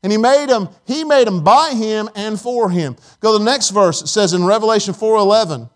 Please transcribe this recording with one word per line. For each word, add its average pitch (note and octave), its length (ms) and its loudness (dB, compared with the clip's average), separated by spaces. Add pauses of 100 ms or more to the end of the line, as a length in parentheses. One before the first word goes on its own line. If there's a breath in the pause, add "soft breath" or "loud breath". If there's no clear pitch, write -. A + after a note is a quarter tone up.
And F#3+ 80 -2
he G#3+ 80 2
made C4+ 300 2
them, C4 220 0 (160)
he D#4 180 -6
made C#4 220 2
them F3+ 180 -2
by C#4+ 260 4
him A3 440 -4
and G#3 260 -6
for A#3+ 300 -2
him. D#3+ 260 -4 (240 soft breath)
Go A3 120 2
to G#3+ 60 2
the G#3+ 120 0
next C4 200 -2
verse. F#3+ 320 0
It D3+ 60 -10
says G3+ 240 0
in F3+ 120 0
Revelation G#3+ 500 0
four A3 220 0
eleven G3 600 0